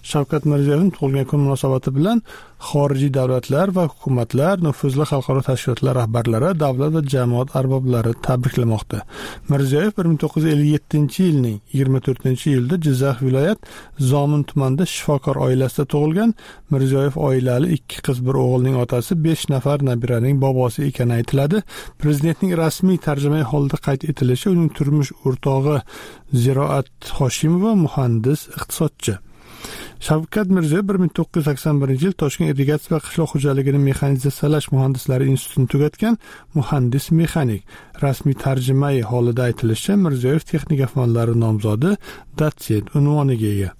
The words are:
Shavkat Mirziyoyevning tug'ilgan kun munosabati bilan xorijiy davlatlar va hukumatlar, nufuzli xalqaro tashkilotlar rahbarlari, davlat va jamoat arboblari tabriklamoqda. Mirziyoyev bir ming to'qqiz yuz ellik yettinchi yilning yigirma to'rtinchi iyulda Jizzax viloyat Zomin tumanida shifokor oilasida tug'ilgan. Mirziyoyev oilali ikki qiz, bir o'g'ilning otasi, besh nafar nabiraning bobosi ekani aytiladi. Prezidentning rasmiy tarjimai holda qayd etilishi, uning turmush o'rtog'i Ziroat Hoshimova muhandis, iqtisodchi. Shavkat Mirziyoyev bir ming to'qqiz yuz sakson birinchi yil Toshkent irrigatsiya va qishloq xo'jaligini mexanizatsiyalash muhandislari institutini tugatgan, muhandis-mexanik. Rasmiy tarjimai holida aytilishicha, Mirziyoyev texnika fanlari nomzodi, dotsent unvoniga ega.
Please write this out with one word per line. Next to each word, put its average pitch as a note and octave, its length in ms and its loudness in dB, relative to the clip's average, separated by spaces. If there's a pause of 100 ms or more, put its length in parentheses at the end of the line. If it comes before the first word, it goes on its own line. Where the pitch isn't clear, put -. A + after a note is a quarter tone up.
(100)
Shavkat D3 400 -2
Mirziyoyevning D3 460 2
tug'ilgan C3+ 340 0
kun D3 140 2
munosabati C3+ 520 0
bilan G#3+ 260 2 (460)
xorijiy C#3+ 500 0
davlatlar C3 580 0
va F3+ 160 2
hukumatlar, C3+ 640 0 (100)
nufuzli C#3+ 460 0
xalqaro C3+ 380 0
tashkilotlar C3 520 -2
rahbarlari, A#2 500 0 (140)
davlat C#3 320 0
va D#3+ 60 0 (120)
jamoat B2 340 0 (120)
arboblari B2+ 520 0 (140)
tabriklamoqda. B2 720 0 (540)
Mirziyoyev C#3+ 460 2
bir F3+ 100 -2
ming D#3 140 2
to'qqiz D#3 220 -2
yuz D#3+ 100 2
ellik D3 220 4
yettinchi D3 520 -2
yilning B2 300 0 (140)
yigirma C3 340 2
to'rtinchi B2+ 460 -2
iyulda C3+ 320 0
Jizzax C3+ 320 2 (100)
viloyat C#3 320 2 (520)
Zomin C#3+ 380 2
tumanida C#3 360 0 (100)
shifokor C#3+ 420 -2 (100)
oilasida C3 460 0
tug'ilgan. D#3+ 420 2 (380)
Mirziyoyev C3+ 420 2 (140)
oilali C3 480 2
ikki - 300 -10
qiz, B2+ 200 -2
bir C3 80 0 (100)
o'g'ilning B2+ 400 2
otasi, B2 280 -2 (120)
besh D#3+ 280 0
nafar C#3 260 0 (120)
nabiraning B2 500 0
bobosi B2+ 480 0
ekani A#2+ 300 0
aytiladi. C#3+ 440 0 (380)
Prezidentning D#3 520 0 (100)
rasmiy F3+ 360 2 (100)
tarjimai C#3+ 440 0
holda C#3+ 240 0 (100)
qayd C#3 240 -2
etilishi, C3 440 0
uning E3 220 4
turmush D3 340 0 (140)
o'rtog'i C3+ 560 0 (640)
Ziroat C3+ 500 0 (240)
Hoshimova E3+ 560 0 (120)
muhandis, B2 560 0 (180)
iqtisodchi. - 580 -4 (880)
Shavkat D#3+ 500 0
Mirziyoyev E3+ 320 2
bir G3+ 140 0
ming E3+ 160 0
to'qqiz E3 240 -2
yuz C#3+ 60 0
sakson D3 340 0
birinchi C3+ 240 0
yil G3 160 0
Toshkent D3+ 300 -2
irrigatsiya C#3+ 440 0
va D3 100 0
qishloq - 280 -2
xo'jaligini C#3 540 2
mexanizatsiyalash C#3 880 0
muhandislari C3 560 0
institutini B2+ 420 0
tugatgan, D3+ 400 2 (420)
muhandis-mexanik. C#3 1080 0 (420)
Rasmiy C#3 400 0
tarjimai C3+ 640 0
holida A#2+ 380 0
aytilishicha, A#2 560 0
Mirziyoyev C#3 480 0
texnika C#3 420 0
fanlari A#2 400 2 (100)
nomzodi, A2 540 0 (400)
dotsent C#3+ 580 -2
unvoniga C#3 600 2
ega. G2 240 -2